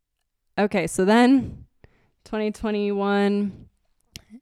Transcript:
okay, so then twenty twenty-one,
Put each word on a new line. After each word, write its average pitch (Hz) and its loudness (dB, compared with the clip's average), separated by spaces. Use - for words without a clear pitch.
okay, 190 -2
so - -4
then 240 2
twenty 214 -6
twenty-one, 202 -2